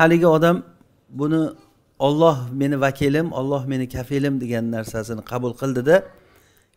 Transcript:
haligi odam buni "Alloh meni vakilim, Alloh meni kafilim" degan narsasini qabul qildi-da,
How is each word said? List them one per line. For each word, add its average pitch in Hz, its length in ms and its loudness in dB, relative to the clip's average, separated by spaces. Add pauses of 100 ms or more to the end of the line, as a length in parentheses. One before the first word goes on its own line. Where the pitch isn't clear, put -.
haligi 165 260 6
odam 170 300 4 (520)
buni 151 340 -2 (580)
"Alloh 147 380 4 (140)
meni 139 280 -2
vakilim, 139 520 0
Alloh 135 340 -4
meni 131 220 -4
kafilim" 135 520 -4
degan 117 320 -4
narsasini 110 580 -8
qabul 123 300 -4
qildi-da, 135 360 2 (800)